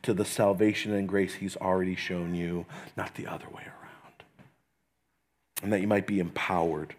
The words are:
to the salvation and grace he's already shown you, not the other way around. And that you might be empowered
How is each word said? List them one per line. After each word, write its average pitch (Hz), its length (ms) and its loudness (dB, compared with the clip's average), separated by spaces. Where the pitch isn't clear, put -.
to 120 100 0
the 101 140 2
salvation 107 680 4
and 98 160 0
grace 95 280 0
he's 98 220 -6
already 92 380 0
shown 87 380 -4
you, 87 320 -2
not - 180 -6
the - 140 -10
other 78 220 -10
way - 120 -16
around. - 120 -16
And 104 120 2
that 98 80 4
you 101 60 2
might 104 200 4
be 101 120 2
empowered 82 800 0